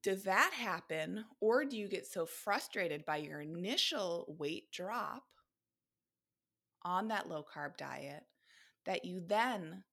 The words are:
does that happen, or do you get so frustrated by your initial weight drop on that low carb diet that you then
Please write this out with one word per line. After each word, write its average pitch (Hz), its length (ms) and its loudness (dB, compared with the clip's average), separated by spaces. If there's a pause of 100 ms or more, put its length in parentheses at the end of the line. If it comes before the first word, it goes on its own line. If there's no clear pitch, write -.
does 196 200 2
that 226 300 6
happen, 180 720 -2 (140)
or 240 260 6
do 269 100 -4
you 208 120 -2
get 185 180 -4
so 165 220 -2
frustrated 185 760 0
by 151 140 0
your 151 240 -6
initial 175 960 0
weight 156 340 -4
drop 214 520 -4 (1600)
on 185 240 2
that 214 200 0
low 156 160 -4
carb 143 340 -8
diet 139 500 -8 (580)
that 190 200 0
you 180 160 -4
then 196 600 2 (120)